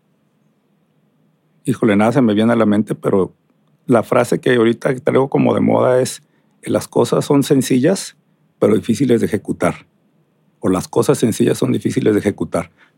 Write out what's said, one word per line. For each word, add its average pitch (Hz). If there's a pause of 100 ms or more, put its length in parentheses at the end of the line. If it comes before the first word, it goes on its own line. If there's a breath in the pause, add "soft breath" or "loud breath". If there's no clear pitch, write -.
(1600)
Híjole, 107
nada 107
se 139
me 110
viene 110
a 117
la 110
mente, 104
pero - (520)
la 117
frase 123
que 131
ahorita 120
traigo 127
como 127
de 104
moda 117
es, - (400)
"Las -
cosas -
son 143
sencillas, 139 (420)
pero 110
difíciles 117
de 107
ejecutar". 90 (720)
O 107
"Las 92
cosas 123
sencillas 120
son 131
difíciles 110
de 101
ejecutar". 87 (280 soft breath)